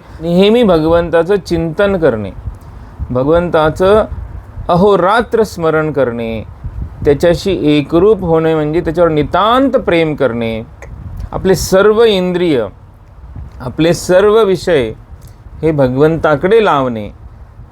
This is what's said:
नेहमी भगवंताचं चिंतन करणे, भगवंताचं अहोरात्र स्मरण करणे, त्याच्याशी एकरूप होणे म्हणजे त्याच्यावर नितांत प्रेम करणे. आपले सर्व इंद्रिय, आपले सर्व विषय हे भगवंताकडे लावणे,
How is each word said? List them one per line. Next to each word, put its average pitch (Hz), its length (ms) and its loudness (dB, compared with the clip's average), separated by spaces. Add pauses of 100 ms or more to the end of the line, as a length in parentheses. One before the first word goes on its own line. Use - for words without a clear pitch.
(220)
नेहमी 196 420 2
भगवंताचं 170 720 2 (120)
चिंतन 170 500 -2
करणे, 113 340 0 (800)
भगवंताचं 165 960 2 (640)
अहोरात्र 202 760 2
स्मरण 156 480 -2
करणे, 117 520 -4 (640)
त्याच्याशी 151 720 2
एकरूप 185 440 2
होणे 160 340 0
म्हणजे 156 260 -2
त्याच्यावर 165 280 0
नितांत 202 640 2
प्रेम 165 440 0
करणे. 117 480 -2 (680)
आपले 185 240 0
सर्व 208 480 2
इंद्रिय, 180 640 0 (960)
आपले 156 320 0
सर्व 208 500 2
विषय 160 480 0 (720)
हे 160 100 0
भगवंताकडे 156 920 2
लावणे, 127 440 -2 (640)